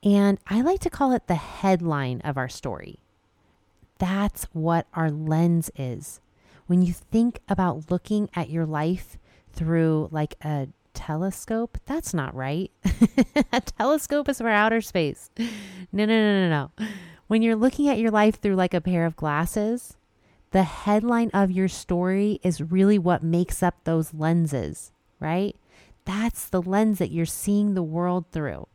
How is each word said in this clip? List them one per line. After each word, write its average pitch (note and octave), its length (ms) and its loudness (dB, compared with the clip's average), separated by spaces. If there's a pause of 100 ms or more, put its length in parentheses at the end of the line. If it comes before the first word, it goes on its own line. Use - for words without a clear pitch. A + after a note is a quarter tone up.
And G3+ 460 4
I G#3+ 140 0
like F4 200 2
to E4+ 80 -2
call C4+ 220 0
it A#3 160 -2
the F3+ 80 2
headline D#3 840 -2
of C#3+ 160 -6
our B2+ 120 -4
story. - 500 -12 (1000)
That's G3 540 -2
what E3 420 0
our D#3+ 160 0
lens D#3+ 640 2
is. C3 440 -10 (460)
When F3+ 160 4
you F3 120 2
think A#3 540 -2
about F3 440 -2
looking G#3 440 -2
at F3 140 -4
your E3 160 -2
life D#3 540 -4 (340)
through, D#3+ 580 2
like, D3+ 300 -4
a D3 280 -4 (240)
telescope, F#3+ 920 -6
that's D4+ 280 -6
not D3 200 -4
right. C#3 380 -6 (400)
<laughs> - 400 0
A - 80 2
telescope C#4+ 720 -2
is C#4 80 -2
for A3+ 100 -4
outer A3 320 4
space. E3+ 580 -4
No, G3+ 680 -6
no, - 0 -
no, G#3 440 4
no, D3 300 0
no. G#3+ 80 -4 (400)
When A3 140 2
you're A3+ 160 2
looking C4 320 2
at C4+ 100 0
your A3+ 120 2
life G#3+ 280 4
through, G3+ 160 0
like, F#3 180 2
a F3+ 60 2
pair E3+ 260 0
of E3 120 -4
glasses, F3+ 800 -2 (540)
the F#3+ 120 4
headline A3 680 0
of G3 180 4
your F#3 160 2
story F#3 760 0
is F3+ 180 0
really F#3+ 360 4
what F3 260 2
makes E3+ 380 0
up F3 220 2
those E3 300 0
lenses, D#3 800 -2 (260)
right? F3 360 -4 (500)
That's G#3+ 420 -4
the F#3 140 -2
lens G3+ 380 0
that E3+ 120 -2
you're E3 140 0
seeing G3+ 480 0
the F#3 100 0
world F3 480 -2
through. A#2+ 440 -6